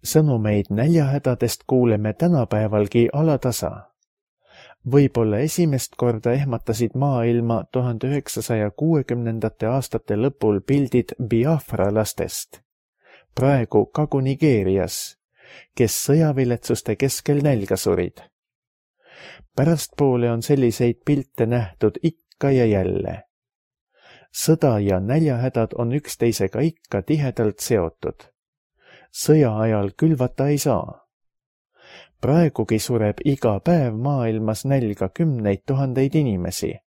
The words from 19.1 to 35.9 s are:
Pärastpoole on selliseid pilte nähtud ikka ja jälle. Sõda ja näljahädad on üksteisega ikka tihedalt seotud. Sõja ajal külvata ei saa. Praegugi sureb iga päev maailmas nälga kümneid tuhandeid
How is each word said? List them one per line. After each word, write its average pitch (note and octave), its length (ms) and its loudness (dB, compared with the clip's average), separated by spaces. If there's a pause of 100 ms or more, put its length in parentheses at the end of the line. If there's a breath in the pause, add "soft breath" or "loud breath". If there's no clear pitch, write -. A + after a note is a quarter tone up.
Pärastpoole C3+ 760 0
on A#2 100 -2
selliseid B2 640 0
pilte C#3+ 400 -2
nähtud A2 560 -2
ikka - 500 -2
ja B2+ 140 4
jälle. F#2 580 0 (1080 soft breath)
Sõda D#3 480 2
ja G2 240 2
näljahädad B2 720 0
on A#2 160 -2
üksteisega A#2 720 -2
ikka D#3 380 -4
tihedalt B2 580 -2
seotud. - 680 -4 (840 soft breath)
Sõja C#3+ 480 2
ajal G#2+ 380 0
külvata B2 500 0
ei D3 100 0
saa. - 520 -4 (1120 loud breath)
Praegugi B2+ 580 2
sureb A2 460 -2
iga A#2 380 0
päev C#3+ 320 2
maailmas A2+ 680 -2
nälga A#2 440 -2
kümneid A2+ 560 -2
tuhandeid C3+ 500 0